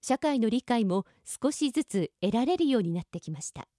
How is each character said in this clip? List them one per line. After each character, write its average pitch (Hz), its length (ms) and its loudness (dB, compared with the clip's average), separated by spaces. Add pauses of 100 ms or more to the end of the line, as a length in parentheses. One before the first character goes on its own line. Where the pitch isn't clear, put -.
社 262 160 0
会 294 220 0
の 220 100 4
理 240 140 0
解 233 220 2
も 190 200 0 (180)
少 - 280 -2
し 285 200 0
ず - 120 0
つ - 360 -2
得 196 140 0
ら 240 120 2
れ 349 120 2
る 330 100 2
よ 254 120 4
う - 20 2
に 170 100 -2
な 175 100 -4
っ - 40 -12
て - 140 -12
き - 100 -12
ま 151 120 -8
し - 120 -12
た。 - 140 -14 (120)